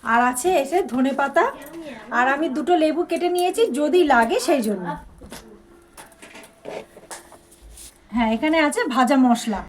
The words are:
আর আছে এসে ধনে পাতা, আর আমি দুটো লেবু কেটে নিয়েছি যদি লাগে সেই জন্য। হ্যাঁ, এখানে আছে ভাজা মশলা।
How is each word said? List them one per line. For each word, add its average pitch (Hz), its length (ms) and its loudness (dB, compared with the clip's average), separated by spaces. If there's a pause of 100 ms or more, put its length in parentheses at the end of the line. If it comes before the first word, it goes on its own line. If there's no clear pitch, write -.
আর 233 200 2
আছে 254 260 -2
এসে 330 340 0
ধনে 262 300 0
পাতা, 277 320 0 (680)
আর 240 180 0
আমি 285 200 0
দুটো 302 280 0
লেবু 311 280 2
কেটে 339 240 -2
নিয়েছি 359 420 0
যদি 294 340 2
লাগে 262 360 2
সেই 285 220 0
জন্য। 180 340 -4 (3000)
হ্যাঁ, 220 260 0
এখানে 311 240 2
আছে 294 260 0
ভাজা 254 320 2
মশলা। 233 520 2